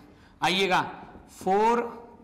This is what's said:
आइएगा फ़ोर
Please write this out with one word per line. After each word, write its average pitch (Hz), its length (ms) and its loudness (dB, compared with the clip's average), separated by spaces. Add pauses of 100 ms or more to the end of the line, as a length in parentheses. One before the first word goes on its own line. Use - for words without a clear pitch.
(420)
आइएगा 180 400 2 (520)
फ़ोर 220 480 2 (420)